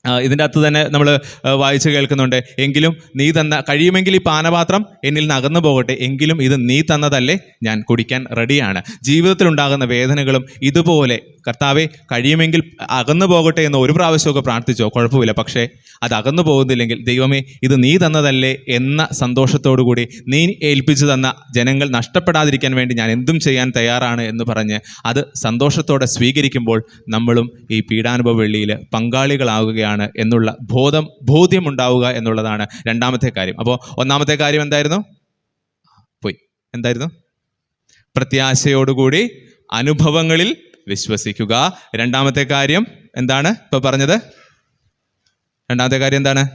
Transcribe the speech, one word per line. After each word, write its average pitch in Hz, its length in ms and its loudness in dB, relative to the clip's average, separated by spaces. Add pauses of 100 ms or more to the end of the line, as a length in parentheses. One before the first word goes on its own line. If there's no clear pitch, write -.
ആ, 123 140 0
ഇതിൻ്റെ 139 240 2
അകത്ത് 151 240 2
തന്നെ 151 160 2
നമ്മൾ, 147 360 2 (260)
ആ, 131 80 2
വായിച്ച് 139 360 2
കേൾക്കുന്നുണ്ട്, 131 540 0 (160)
"എങ്കിലും 151 380 0 (180)
നീ 143 160 2
തന്ന, 151 380 0
കഴിയുമെങ്കിൽ 185 460 2
ഈ - 20 4
പാനപാത്രം 170 680 0 (180)
എന്നിൽ 151 180 0
നിന്ന് 151 140 0
അകന്നു 143 240 0
പോകട്ടെ, 131 400 2
എങ്കിലും 139 440 0
ഇത് 131 260 2
നീ 139 120 2
തന്നതല്ലേ, 147 580 0 (240)
ഞാൻ 110 180 -2
കുടിക്കാൻ 120 440 -2 (120)
റെഡിയാണ്." 117 440 -2 (220)
ജീവിതത്തിലുണ്ടാകുന്ന 151 840 2
വേദനകളും 131 600 0 (160)
ഇതുപോലെ, 143 560 2 (300)
"കർത്താവേ, 139 380 0 (260)
കഴിയുമെങ്കിൽ 160 500 2 (280)
അകന്നു 143 360 0
പോകട്ടെ" 165 360 2
എന്ന് 143 160 0
ഒരു 131 140 2
പ്രാവശ്യമൊക്കെ 160 500 0
പ്രാർത്ഥിച്ചോ, 117 460 -2
കുഴപ്പമില്ല. 117 440 2
പക്ഷേ 117 360 -2 (360)
അത് 117 100 -2
അകന്നു 139 300 0
പോകുന്നില്ലെങ്കിൽ, 127 600 0
"ദൈവമേ, 131 380 0 (220)
ഇത് 131 200 4
നീ 151 140 4
തന്നതല്ലേ" 143 580 2 (140)
എന്ന 135 420 0
സന്തോഷത്തോടു 131 680 2
കൂടി, 120 260 0 (200)
"നീ 160 260 2 (100)
ഏൽപ്പിച്ചു 143 420 2
തന്ന 131 280 0 (220)
ജനങ്ങൾ 135 340 0
നഷ്ടപ്പെടാതിരിക്കാൻ 143 880 0
വേണ്ടി 123 200 -2
ഞാൻ 113 160 -2
എന്തും 127 280 0
ചെയ്യാൻ 127 360 0
തയ്യാറാണ്" 120 460 0
എന്ന് 113 220 -6
പറഞ്ഞ് 110 360 -2 (260)
അത് 123 160 2 (220)
സന്തോഷത്തോടെ 135 600 0
സ്വീകരിക്കുമ്പോൾ 120 800 0 (260)
നമ്മളും 117 400 0 (220)
ഈ 110 80 0
പീഡാനുഭവ 117 520 -2
വെള്ളിയിൽ 107 420 0 (200)
പങ്കാളികളാവുകയാണ് 113 1040 -2 (200)
എന്നുള്ള 110 440 0
ബോധം, 139 460 0 (160)
ബോധ്യമുണ്ടാവുക 139 840 2
എന്നുള്ളതാണ് 110 600 -2 (200)
രണ്ടാമത്തെ 120 500 -2
കാര്യം. 92 220 -4
അപ്പോൾ 120 200 -2 (180)
ഒന്നാമത്തെ 143 380 0
കാര്യം 147 260 0
എന്തായിരുന്നു? 147 380 -2 (1200)
പോയി. 104 120 -6 (380)
എന്തായിരുന്നു? 120 360 -4 (1080)
പ്രത്യാശയോടുകൂടി 135 1120 0 (440)
അനുഭവങ്ങളിൽ 160 840 0 (320)
വിശ്വസിക്കുക. 110 880 -2 (180)
രണ്ടാമത്തെ 131 480 -2
കാര്യം 143 440 0 (300)
എന്താണ് 131 300 0
ഇപ്പൊ 196 320 -2
പറഞ്ഞത്? 139 400 0 (1500)
രണ്ടാമത്തെ 123 260 0
കാര്യം 139 200 0
എന്താണ്? 135 260 2 (120)